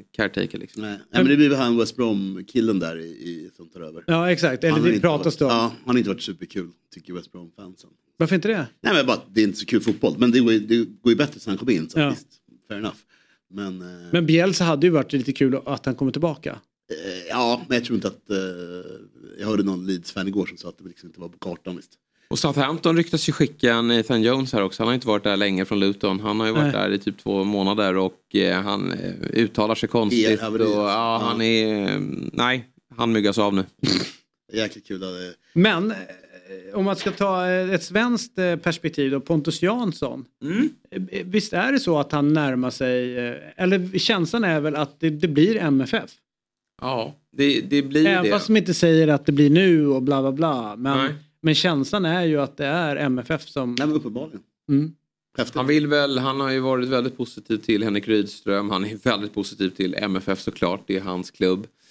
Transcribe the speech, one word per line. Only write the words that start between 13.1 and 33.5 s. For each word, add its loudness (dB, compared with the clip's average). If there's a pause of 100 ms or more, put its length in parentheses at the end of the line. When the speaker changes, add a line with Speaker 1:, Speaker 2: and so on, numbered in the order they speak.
Speaker 2:
Men, -10
eh, -16 (260)
Speaker 3:
Men 4
Bielsa 4
hade 4
ju 6
varit 2
lite 0
kul 2
att -6
han 0
kommer 0
tillbaka. -4 (340)
Speaker 2:
Eh, -10
ja, 0
men 2
jag 0
tror -4
inte -2
att... -10
Eh, 0 (1040)
jag -8
hörde 2
någon -4
Leeds-fan -6
igår -2
som -14
sa -18
att -16
det -20
liksom -20
inte -20
var -14
på -20
kartan, -12
visst. -18 (380)
Speaker 1:
Och -4
Southampton 0
ryktas 0
ju 2
skicka 2
Nathan 2
Jones 0
här 2
också. -4
Han 0
har 2
inte -6
varit 2
där 2
länge 2
från -2
Luton. 0
Han -2
har 0
ju 0
varit 2
Speaker 3:
Nej. 2
Speaker 1:
där -2
i 0
typ -6
två -2
månader 0
och, -2
eh, 2
han, -4
eh, -6 (200)
uttalar 0
sig -4
konstigt 2
Speaker 2:
Ja, 4
ja, -6
men -2
det 2
är 4
Speaker 1:
och, 2 (100)
ja, 0
Speaker 2:
ja. 0
Speaker 1:
han -2
är, 2
eh, -2 (320)
nej, -2 (280)
han 0
myggas 2
av 2